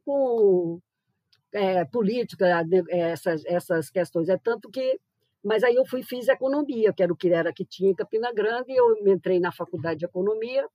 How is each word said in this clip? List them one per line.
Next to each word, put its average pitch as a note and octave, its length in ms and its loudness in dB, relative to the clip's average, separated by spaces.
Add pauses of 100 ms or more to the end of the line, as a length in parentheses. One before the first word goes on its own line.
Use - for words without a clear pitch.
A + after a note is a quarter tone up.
com G3+ 720 2 (720)
é, F#3+ 320 0
política, G3 800 0
de-, F3 260 2
é, E3+ 200 0
essas, D#3+ 360 -4
essas E3+ 440 -2
questões. E3+ 380 -2
É F#3 100 2
tanto - 320 -6
que, C4 280 -2 (460)
mas G#3 200 0
aí A#3+ 100 4
eu B3+ 120 4
fui, B3+ 160 -6
fiz B3 260 -10
economia, C4 640 0
que - 100 0
era F3 100 2
o D#3+ 40 -4
que F3+ 160 0
era E3 200 0
que - 120 -8
tinha F#3+ 260 -2
em F#3 40 2
Campina A3 380 -4
Grande, A#3 400 -2
e C4 40 0
eu A#3 180 6 (140)
entrei F#3 320 2
na F3 120 0
faculdade E3 480 -6
de E3 40 -8
economia, A3 720 -2